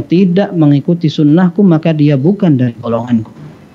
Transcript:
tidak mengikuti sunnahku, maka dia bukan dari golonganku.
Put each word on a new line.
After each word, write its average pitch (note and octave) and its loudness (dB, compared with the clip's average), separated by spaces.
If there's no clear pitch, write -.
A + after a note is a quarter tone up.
tidak F#3+ 0
mengikuti D#3 0
sunnahku, E3+ 2
maka E3 2
dia D3 2
bukan D#3+ 0
dari A#2+ -2
golonganku. A#2 -4